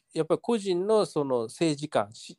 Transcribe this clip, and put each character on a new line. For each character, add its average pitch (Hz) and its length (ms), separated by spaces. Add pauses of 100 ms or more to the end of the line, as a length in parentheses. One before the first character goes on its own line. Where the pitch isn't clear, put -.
(140)
や 160 100
っ - 20
ぱ 165 100
り 147 60
個 233 160
人 190 300
の 214 180
そ 156 180
の 127 200
政 147 360
治 147 100
観、 110 260
し-、 - 240